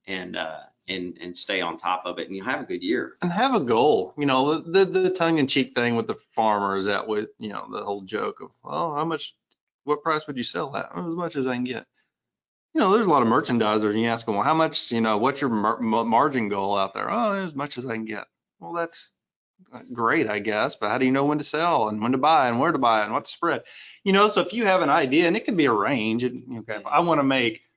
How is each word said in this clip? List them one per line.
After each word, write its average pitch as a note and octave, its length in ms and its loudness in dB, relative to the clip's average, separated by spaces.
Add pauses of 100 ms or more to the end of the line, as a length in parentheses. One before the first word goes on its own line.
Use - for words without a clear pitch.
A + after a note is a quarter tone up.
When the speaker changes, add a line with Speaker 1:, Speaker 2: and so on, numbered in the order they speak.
Speaker 1:
and, F2+ 280 -10
uh, D#2+ 260 -8 (260)
and, F2+ 340 -8
and F2 160 -12
stay F#2+ 240 -4
on E2 160 -4
top F#2 300 -4
of F2 100 -8
it, D#2 100 -8
and F#2 80 -10
you'll F#2+ 120 -10
have C#3 140 -4
a - 40 -12
good F2+ 160 -8
year. G#2 400 -2
Speaker 2:
And F3+ 100 -2
have B3 220 0
a G#3+ 60 2
goal. A#2+ 580 2
You D3 80 -2
know, C#3 320 2
the, F3+ 280 2
the, F3+ 160 0
the F#3 100 2
tongue-in-cheek D3+ 640 0
thing A#2+ 200 2
with A2+ 120 0
the - 80 -4 (160)
farmer G#2 440 2
is G2 100 0
that G2+ 220 0
with, G#2+ 300 -2
you A2 120 -10
know, G2+ 220 -10
the G2+ 120 -8
whole G2+ 180 -6
joke G2+ 400 -6
of, G2 80 -16 (160)
"Oh, D#3 300 -4
how D3+ 100 -2
much, E3 300 -6 (480)
what D3 180 -2
price D3+ 240 -2
would C#3+ 100 -10
you B2 80 -4
sell D3+ 320 -6
at?" - 200 -6
"Oh, F3 120 -6
as E3 60 -6
much E3+ 220 -6
as C3+ 100 -2
I B2+ 80 -2
can B2 100 -4
get." B2 220 -8 (880)
You D#4 80 0
know, F#3+ 100 4
there's A3+ 140 4
a F#3 40 2
lot C#3+ 120 6
of A2+ 60 2
merchandisers, A2 640 2
and A2 100 0
you A#2 60 0
ask A#2 180 -2
them, A2 80 -2
"Well, G#2 100 0
how D3+ 120 2
much, D#3+ 360 0
you A2+ 80 0
know, A2+ 200 2
what's C#3 220 0
your C3+ 100 0
mar-, A2 280 0
ma-, A2+ 240 0
margin A#2 460 2
goal G2+ 260 -2
out G2 200 0
there?" G#2 160 -4
"Oh, G#3+ 220 0
as F#3+ 200 -6
much C#3+ 240 -8
as B2 80 -8
I A#2+ 80 -6
can A2 120 -6
get." A2 200 -8 (340)
Well, E3+ 140 -12
that's E3+ 380 -6 (800)
great, A#2 340 2
I G#2 120 -2
guess, G#2+ 360 0
but G#2 140 -4
how A#2 80 0
do C3 80 2
you B2+ 60 4
know C#3 140 2
when D3+ 120 2
to D3 60 -4
sell D3+ 460 0
and G#2+ 120 -4
when B2 120 0
to C3+ 40 2
buy D3 300 4
and A#2 120 0
where D#3+ 120 2
to D3 80 6
buy A2+ 240 4
and A2 100 -4
what - 120 -2
to - 60 -14
spread? D#3 300 -2 (420)
You G3 100 4
know, G#3 160 8
so F#3+ 120 2
if F3 120 -6
you A3+ 120 0
have F#3 160 4
an D3 80 2
idea, D#3 380 4
and F#3 100 2
it - 80 -4
could A3 120 0
be D3+ 80 4
a B2+ 60 4
range, A2 520 0
and, B2 360 -6
okay, A2 180 -10
if G#2 100 -14
I D3+ 140 2
wanna D#3+ 220 2
make B2+ 380 0 (160)